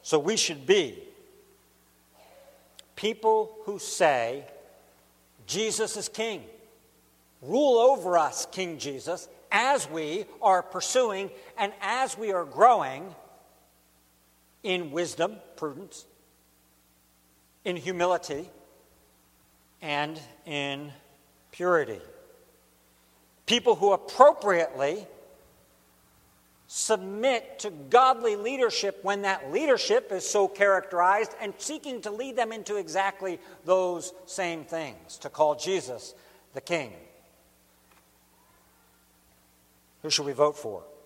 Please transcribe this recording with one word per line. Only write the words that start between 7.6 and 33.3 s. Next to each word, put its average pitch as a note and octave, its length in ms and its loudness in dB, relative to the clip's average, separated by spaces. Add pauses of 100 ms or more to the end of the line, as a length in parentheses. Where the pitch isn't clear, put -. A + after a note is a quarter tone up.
over A3 400 4
us, D3 280 0
King F3 320 -8
Jesus," C#3 500 -8 (220)
as A3 400 2
we F3 360 -6 (140)
are F#3+ 220 6
pursuing G3 680 -2 (280)
and G#3 220 -2
as A#3 360 -2
we G#3 160 -4
are F3 120 -2
growing D#3 680 4 (1500)
in F3+ 280 -4
wisdom, E3+ 460 -4 (200)
prudence, D#3 500 -10 (1600)
in F3+ 120 -4
humility, E3+ 720 -2 (1300)
and D3+ 400 -4 (260)
in C#3+ 460 -6 (580)
purity. D#3 500 0 (1400)
People A#3 300 2
who G3 180 4
appropriately E3 1120 4 (1600)
submit A3 880 -2
to G#3 120 -8
godly A3+ 680 4
leadership A3 680 -2
when G3+ 200 -2
that D#3+ 300 -2
leadership A#3+ 600 2
is F#3 140 -6
so G3+ 220 4
characterized G3 920 2
and G#3 180 -8
seeking C#4 420 -10
to G#3+ 100 -8
lead A#3+ 260 -8
them A3+ 160 -2
into G#3 240 -8
exactly F#3+ 600 -4 (260)